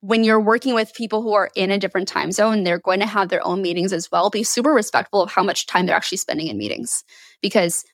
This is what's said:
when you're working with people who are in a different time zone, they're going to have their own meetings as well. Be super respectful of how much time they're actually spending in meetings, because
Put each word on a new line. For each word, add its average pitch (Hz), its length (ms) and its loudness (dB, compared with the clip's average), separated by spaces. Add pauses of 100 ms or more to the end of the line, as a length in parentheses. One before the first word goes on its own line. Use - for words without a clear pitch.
when 226 240 2
you're 220 160 4
working 233 340 2
with 220 200 -2
people 214 260 -4
who 220 140 -2
are 196 200 2
in 190 160 0
a 202 80 2
different 190 300 -2
time 156 240 -4
zone, 214 320 2
they're 175 140 2
going 185 220 0
to 208 60 2
have 202 220 0
their - 180 -2
own 180 140 -2
meetings 180 320 -2
as 170 180 -6
well. 175 200 2
Be 220 120 -2
super 247 300 0
respectful 208 500 2
of 190 80 0
how 190 120 2
much - 240 -2
time 180 180 0
they're 165 120 2
actually - 220 -2
spending 156 280 -4
in 113 100 -6
meetings, - 480 -6 (380)
because 196 520 0